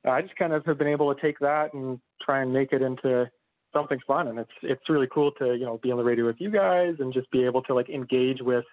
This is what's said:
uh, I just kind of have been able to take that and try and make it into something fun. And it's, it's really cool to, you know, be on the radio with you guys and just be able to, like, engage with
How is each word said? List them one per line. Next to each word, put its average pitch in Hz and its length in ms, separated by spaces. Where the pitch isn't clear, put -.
uh, 131 40
I 131 100
just 190 160
kind 170 160
of 151 120
have 156 120
been 147 100
able 147 260
to 139 80
take 151 180
that 151 340
and 131 260
try 135 200
and 127 120
make 135 180
it 131 100
into 127 480
something 147 340
fun. 139 220
And 113 100
it's, 113 120
it's - 260
really 139 260
cool 147 200
to, 135 200
you 123 120
know, 117 180
be 123 80
on 123 60
the 120 80
radio 120 200
with 117 140
you 196 100
guys 185 500
and 131 140
just 131 160
be 127 140
able 127 200
to, 139 100
like, 123 160
engage 131 520
with 123 320